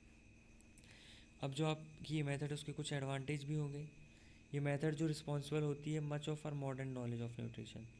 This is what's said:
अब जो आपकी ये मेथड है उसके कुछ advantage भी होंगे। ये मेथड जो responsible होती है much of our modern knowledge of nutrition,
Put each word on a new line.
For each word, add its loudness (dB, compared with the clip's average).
अब 0
जो 4
आपकी 0
ये 4
मेथड 2
है 0
उसके -4
कुछ -2
advantage 0
भी 0
होंगे। 0
ये 2
मेथड 4
जो 4
responsible 2
होती 2
है 2
much 0
of 0
our -4
modern 0
knowledge 0
of -6
nutrition, -6